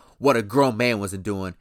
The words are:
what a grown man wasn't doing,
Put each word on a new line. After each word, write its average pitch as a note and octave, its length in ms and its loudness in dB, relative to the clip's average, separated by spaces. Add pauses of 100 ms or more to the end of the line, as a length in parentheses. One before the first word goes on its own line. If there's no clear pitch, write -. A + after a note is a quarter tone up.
(180)
what C3 200 2
a A#2 40 2
grown A#2 360 2
man A#2+ 220 0
wasn't G2 240 -6
doing, F#2+ 380 -4